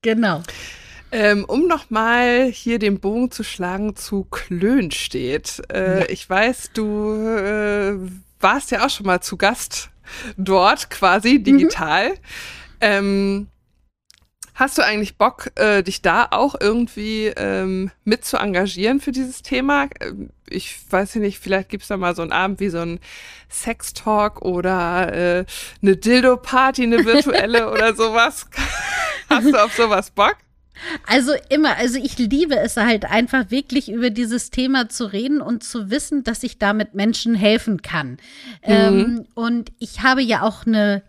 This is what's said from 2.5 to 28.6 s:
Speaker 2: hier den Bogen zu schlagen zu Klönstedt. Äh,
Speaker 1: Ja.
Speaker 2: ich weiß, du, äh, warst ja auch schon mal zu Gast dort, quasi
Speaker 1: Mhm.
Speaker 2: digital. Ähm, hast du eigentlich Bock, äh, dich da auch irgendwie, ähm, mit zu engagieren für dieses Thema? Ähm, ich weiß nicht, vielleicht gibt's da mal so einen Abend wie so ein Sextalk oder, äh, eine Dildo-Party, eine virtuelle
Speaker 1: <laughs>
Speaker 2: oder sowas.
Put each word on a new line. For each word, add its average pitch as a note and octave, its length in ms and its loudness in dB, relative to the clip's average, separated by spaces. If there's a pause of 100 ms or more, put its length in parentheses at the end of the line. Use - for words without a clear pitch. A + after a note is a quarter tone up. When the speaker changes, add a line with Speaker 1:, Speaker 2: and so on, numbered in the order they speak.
Speaker 2:
hier A#3 280 -4
den G3+ 220 0
Bogen A#3 300 -2
zu - 140 -10
schlagen F#3+ 520 -6
zu G3 280 -6
Klönstedt. E3+ 1400 -2 (100)
Äh, F#3+ 300 0
Speaker 1:
Ja. F3+ 80 2
Speaker 2:
ich - 220 -10
weiß, A3 420 0
du, G#3+ 400 -2
äh, G#3 880 -2 (420)
warst A3+ 300 2
ja A3+ 160 2
auch C#4 40 0
schon - 140 -8
mal F#3 160 2
zu - 160 -8
Gast - 540 -2 (480)
dort, F#3+ 500 2
quasi G3+ 460 4
Speaker 1:
Mhm. C#4 100 4
Speaker 2:
digital. C4+ 680 4 (680)
Ähm, G3 680 0 (1040)
hast C#4 240 0
du D4+ 60 4
eigentlich G#3+ 320 -2
Bock, - 400 0
äh, G#3 260 4
dich F#3+ 180 -6
da F#3+ 300 2
auch - 300 0
irgendwie, G#3+ 680 -2 (100)
ähm, F#3+ 540 -2 (140)
mit A3+ 200 0
zu - 120 -4
engagieren G#3 640 0
für C#4+ 120 -6
dieses B3+ 300 -6
Thema? C#4 460 0 (120)
Ähm, - 300 -10 (180)
ich - 280 -10 (140)
weiß G3 260 0
nicht, G3+ 240 -2
vielleicht F#3+ 300 -4
gibt's - 180 -10
da G#3 80 -4
mal F3+ 180 -2
so E3+ 80 -6
einen E3 100 -6
Abend F#3 280 -2
wie G3+ 80 -2
so E3+ 100 -4
ein E3+ 220 -6 (500)
Sextalk - 920 -4
oder, F3+ 680 -2
äh, F3 320 0 (380)
eine G3 140 6
Dildo-Party, B3+ 880 4
eine A#3 200 4
virtuelle A#3 680 2
Speaker 1:
<laughs> - 20 -4
Speaker 2:
oder A3 240 4
sowas. A3+ 500 2 (840)